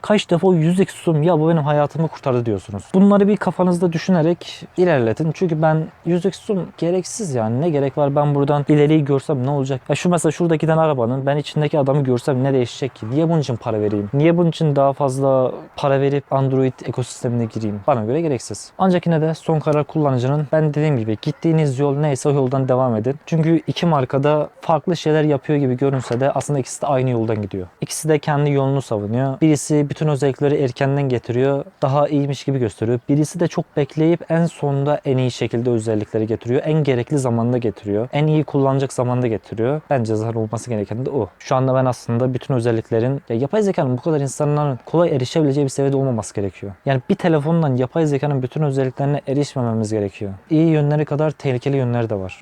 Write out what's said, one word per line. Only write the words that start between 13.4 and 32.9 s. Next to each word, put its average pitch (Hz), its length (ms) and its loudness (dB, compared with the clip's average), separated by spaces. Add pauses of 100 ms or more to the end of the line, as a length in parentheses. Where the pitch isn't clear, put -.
para 110 260 -4
vereyim? 104 320 -2
Niye 165 240 4
bunun 175 120 2
için 151 260 0
daha 139 180 4
fazla 135 580 0 (240)
para 139 260 0
verip 139 320 0
Android 131 400 2 (120)
ekosistemine 120 600 -4
gireyim? 110 420 -6
Bana 120 180 0
göre 139 160 -2
gereksiz. 131 560 -6
Ancak 180 280 2
yine 165 160 2
de 160 120 0
son 156 260 -2
karar 151 240 0
kullanıcının. 139 680 0
Ben 156 140 2
dediğim 147 320 0
gibi 110 240 -2
gittiğiniz 151 580 0
yol 143 160 0
neyse 147 340 0
o 139 40 2
yoldan 135 360 0
devam 127 260 2
edin. 123 200 0 (100)
Çünkü 160 420 2
iki - 180 -2
markada 147 640 2 (120)
farklı 160 360 0
şeyler 156 260 2
yapıyor 147 360 0
gibi 127 180 0
görünse 135 420 -2
de 139 120 2
aslında 143 280 -4
ikisi - 220 -8
de - 60 -4
aynı 131 220 2
yoldan 113 320 0
gidiyor. 95 260 -8 (140)
İkisi - 280 -4
de 156 100 4
kendi 147 320 0
yolunu 135 300 0
savunuyor. 117 600 -2
Birisi 147 480 2
bütün 156 180 -2
özellikleri 143 560 0
erkenden 139 460 0
getiriyor. 127 560 0 (160)
Daha 143 260 2
iyiymiş 143 360 -2
gibi 135 160 -2
gösteriyor. 117 400 -2 (100)